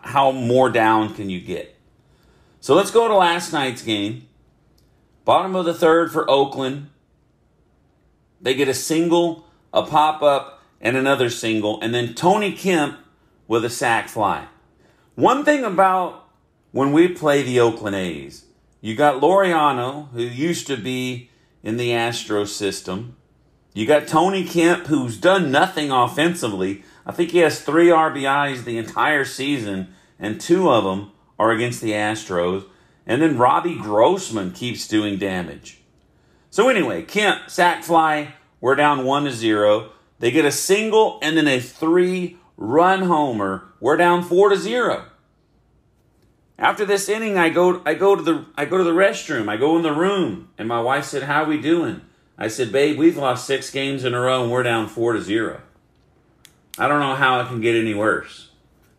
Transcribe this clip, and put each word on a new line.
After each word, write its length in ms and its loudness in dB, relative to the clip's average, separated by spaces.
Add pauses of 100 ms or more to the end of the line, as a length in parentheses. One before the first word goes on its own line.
how 280 2
more 380 2
down 460 2
can 140 -8
you 120 -8
get? 340 -10 (880)
So 140 4
let's 160 2
go 180 4
to 60 4
last 360 2
night's 300 -4
game. 460 -6 (960)
Bottom 300 2
of 100 -2
the 80 0
third 380 4
for 180 -2
Oakland. 580 -2 (1500)
They 140 -2
get 160 0
a 60 -2
single, 720 0 (260)
a 100 2
pop-up, 800 0 (160)
and 160 0
another 340 2
single. 520 -4
And 120 -4
then 200 -4
Tony 400 0
Kemp 460 -2 (480)
with 180 0
a 60 -6
sac 360 -2
fly. 380 -2 (680)
One 280 2
thing 220 2
about 640 0 (420)
when 220 0
we 160 6
play 320 0
the 180 0
Oakland 380 0
A's, 480 -8 (360)
you 140 -8
got 260 2
Laureano, 880 0
who 140 -8
used 440 -6
to 80 -4
be 540 -8 (340)
in 140 -6
the 160 -2
Astro 500 -2
system. 720 -8 (580)
You 140 -4
got 220 2
Tony 340 0
Kemp, 440 0
who's 300 -2
done 340 2
nothing 380 0
offensively. 920 -2 (220)
I 80 -10
think 180 -4
he 60 0
has 240 2
three 280 4
R 220 4
B 140 -6
Is 400 -2
the 120 -6
entire 460 -2
season, 680 -6 (260)
and 200 -8
two 300 2
of 140 4
them 280 -4 (280)
are 120 2
against 280 -4
the 120 -4
Astros. 760 -4 (400)
And 160 -2
then 160 2
Robbie 380 2
Grossman 760 0
keeps 340 -10
doing 320 -2
damage. 640 -8 (680)
So 180 2
anyway, 360 0
Kemp, 460 -2
sac 360 0
fly, 480 2 (260)
we're 160 2
down 300 2
one 180 0
to 80 -4
zero. 600 2 (280)
They 100 0
get 140 4
a 80 2
single 680 2
and 160 0
then 100 4
a 140 2
three-run 1400 0
homer. 640 -2 (100)
We're 160 2
down 280 4
four 260 4
to 80 2
zero. 480 -4 (1500)
After 300 0
this 240 0
inning, 260 -4
I 140 2
go, 340 2
I 120 -2
go 200 4
to 60 -2
the, 240 -2 (100)
I 100 -4
go 120 -2
to 60 2
the 80 0
restroom. 580 0
I 80 -4
go 180 2
in 60 2
the 100 0
room, 640 -2
and 100 -8
my 120 -2
wife 240 -2
said, 200 -8
"How 200 -2
we 160 -2
doing?" 420 -2 (360)
I 100 -6
said, 240 -4
"Babe, 260 2
we've 200 4
lost 300 -2
six 240 -4
games 340 -4
in 80 -2
a 60 -2
row, 240 0
and 80 -2
we're 120 0
down 240 -2
four 260 -2
to 80 -2
zero. 400 -4 (1160)
I 100 0
don't 120 2
know 160 -2
how 240 2
it 80 -4
can 120 -8
get 160 0
any 200 -2
worse." 560 -4 (460)